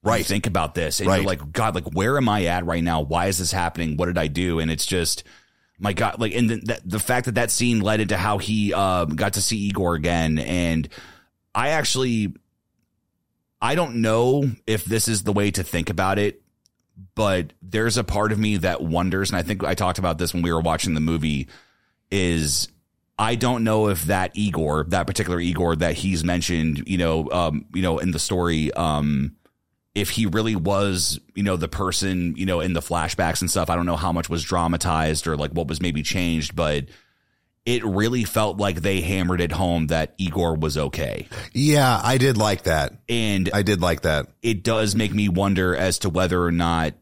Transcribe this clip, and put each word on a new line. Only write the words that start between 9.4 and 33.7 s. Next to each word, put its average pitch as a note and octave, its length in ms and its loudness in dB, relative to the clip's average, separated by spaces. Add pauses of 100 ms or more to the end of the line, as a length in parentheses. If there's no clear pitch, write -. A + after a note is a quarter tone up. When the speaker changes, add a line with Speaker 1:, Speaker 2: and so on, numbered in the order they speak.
Speaker 1:
see A2 160 -2
Igor G2 380 0
again. D#2+ 420 0
And D#2+ 500 0 (640)
I - 180 0
actually, B2+ 600 0 (1300)
I B2+ 140 0
don't D#3 220 0
know A#2 480 4 (220)
if A2 180 0
this A2 240 0
is G#2 160 0
the G#2+ 80 0
way G2+ 200 2
to F2+ 120 -2
think - 260 -2
about F#2+ 280 0
it, G#2 240 -2 (720)
but F#2 460 0
there's A2 360 0
a B2 80 0
part G#2+ 280 0
of G#2 60 0
me G#2+ 200 2
that E2 240 0
wonders, F2+ 480 0
and F#2+ 80 0
I F2 40 0
think F#2+ 220 -4
I D#2+ 100 0
talked F2+ 240 0
about E2+ 200 0
this E2+ 140 -2
when F2 100 -2
we E2+ 100 2
were E2 80 2
watching E2 340 0
the D2+ 60 0
movie, D2+ 480 0 (640)
is E2 580 0 (500)
I A2 160 2
don't A#2+ 300 0
know G#2+ 240 4
if E2+ 160 0
that F#2 300 0
Igor, D#2+ 540 0
that F2 180 0
particular F2 340 -2
Igor E2+ 360 0
that D#2+ 180 0
he's F2+ 280 0
mentioned, D#2+ 640 0
you F#2 120 0
know, D#2+ 320 0
um, D#2 340 0 (100)
you F2+ 80 0
know, E2+ 160 0
in F2 140 0
the D#2+ 80 -2
story, E2+ 540 0
um, D2 580 0 (640)
if G2+ 160 -2
he A2 160 0
really A2 280 0
was, F#2+ 640 0 (160)
you G2 80 -2
know, G2 140 0
the E2 100 -2
person, F#2 680 -2
you F2 100 -2
know, F2 140 0
in F2 120 -2
the D#2+ 80 0
flashbacks E2 600 -2
and F2 100 -2
stuff. E2+ 200 0